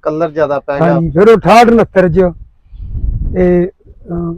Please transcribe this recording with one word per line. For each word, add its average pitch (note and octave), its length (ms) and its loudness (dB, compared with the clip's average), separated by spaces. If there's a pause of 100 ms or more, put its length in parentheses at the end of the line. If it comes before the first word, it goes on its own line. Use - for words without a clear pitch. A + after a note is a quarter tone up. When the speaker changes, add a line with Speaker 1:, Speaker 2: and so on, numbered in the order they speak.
Speaker 1:
ਕਲਰ D#3 280 -4
ਜ਼ਿਆਦਾ C#3+ 300 -2
ਪੈ C#3+ 200 -6
ਗਿਆ। E3+ 140 2
Speaker 2:
ਹਾਂਜੀ, E3 160 -2
ਫਿਰ F#3 180 2
ਉਹ A3+ 80 6
ਅਠਾਹਠ A3 320 4
ਉਣੱਤਰ G3 400 2
'ਚ E3+ 120 0 (1120)
ਤੇ, F3+ 320 0
ਅਹ, - 460 -18 (260)